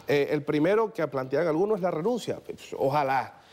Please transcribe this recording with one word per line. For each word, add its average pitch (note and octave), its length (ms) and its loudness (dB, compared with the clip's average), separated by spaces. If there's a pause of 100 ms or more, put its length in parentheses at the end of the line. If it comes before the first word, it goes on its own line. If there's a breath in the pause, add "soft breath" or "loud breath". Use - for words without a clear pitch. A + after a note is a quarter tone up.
eh, C#3 240 2
el D3 120 0
primero F3+ 500 2
que D#3 140 -2
plantean C3+ 380 -2
algunos F#3 320 2
es F3 60 -4
la F3+ 80 0
renuncia. E3 520 -2
Pues, - 320 -14
ojalá, C3+ 640 0 (120)